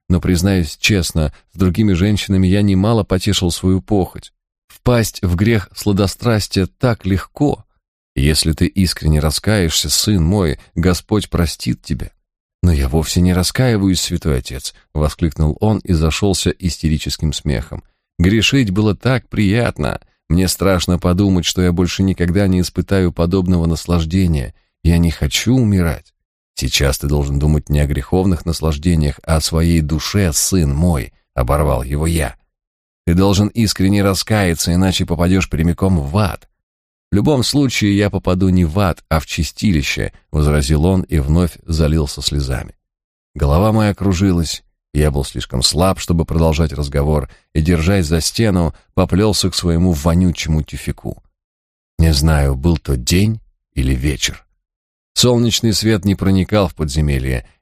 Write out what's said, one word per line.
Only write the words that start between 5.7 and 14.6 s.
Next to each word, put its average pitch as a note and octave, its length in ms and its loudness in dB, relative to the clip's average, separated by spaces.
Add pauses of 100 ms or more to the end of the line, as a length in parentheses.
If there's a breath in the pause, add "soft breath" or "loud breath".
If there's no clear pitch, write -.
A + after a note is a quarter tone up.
сладострастия G2+ 880 -2
так - 400 -4
легко. - 600 -2 (500)
Если D#2 380 2
ты F2+ 120 0
искренне D#2 540 0
раскаешься, E2 680 -2
сын G2 340 0
мой, F2 360 0 (160 soft breath)
Господь F2+ 540 0
простит - 540 -4
тебя». - 280 -8 (520)
«Но F2+ 80 4
я C2+ 180 0
вовсе D#2+ 320 0
не F2+ 120 4
раскаиваюсь, G2 680 0
святой D#2 380 -2
отец», - 360 -12 (180 soft breath)